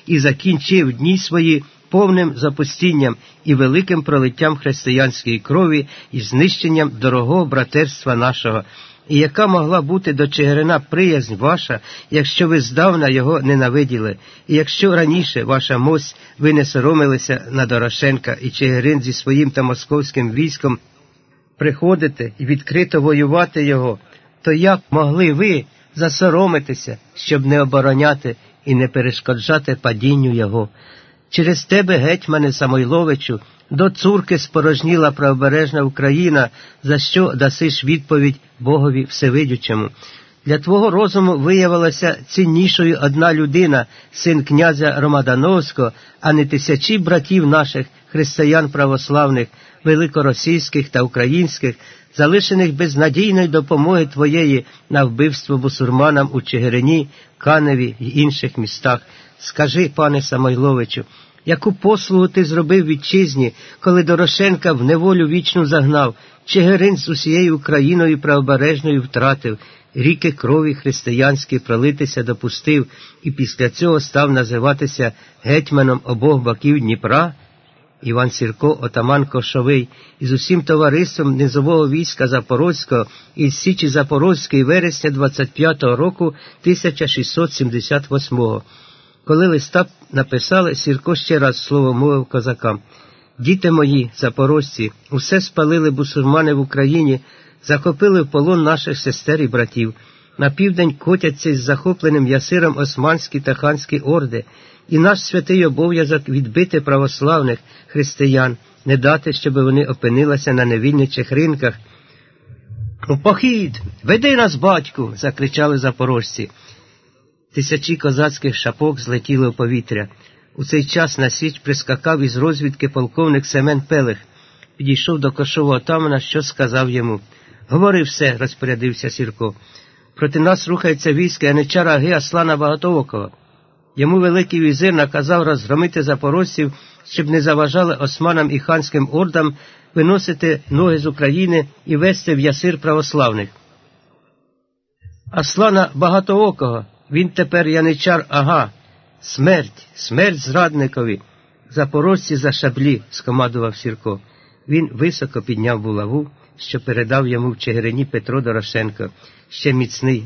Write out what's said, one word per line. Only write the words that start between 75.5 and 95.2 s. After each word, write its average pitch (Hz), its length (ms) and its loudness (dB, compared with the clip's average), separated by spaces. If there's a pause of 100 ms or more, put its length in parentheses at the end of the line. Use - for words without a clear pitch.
обох 123 380 2
боків 131 380 0
Дніпра? 123 540 0 (680)
Іван 123 280 -2
Сірко, 131 500 -2
отаман 127 440 0
Кошовий, 127 640 -2 (300)
із 127 120 -4
усім 165 300 0
товариством 151 760 0
низового 143 520 2
війська 147 380 -2
Запорозького 127 800 -2 (300)
із 139 220 0
Січі 185 300 -2
Запорозької 143 760 0
вересня 160 460 0
двадцять 139 420 -2
п'ятого 143 440 0
року 165 400 -2 (260)
тисяча 170 460 0
шістсот 139 460 -2
сімдесят 127 560 -4
восьмого. 123 540 -2 (640)
Коли 160 220 4
листа 175 380 0 (260)
написали, 143 640 0
Сірко 143 400 -2
ще 151 240 0
раз 135 240 0
слово 139 300 0
мовив 135 320 0
козакам. 117 540 -4 (600)
«Діти 170 320 2
мої, 139 440 2
запорожці, 135 760 -2 (200)
усе 143 300 0